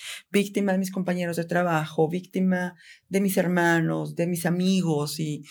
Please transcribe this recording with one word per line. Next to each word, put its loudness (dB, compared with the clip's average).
víctima 0
de 2
mis -2
compañeros -2
de -2
trabajo, 0
víctima -2
de 0
mis 2
hermanos, 2
de 0
mis -2
amigos 2
y, -4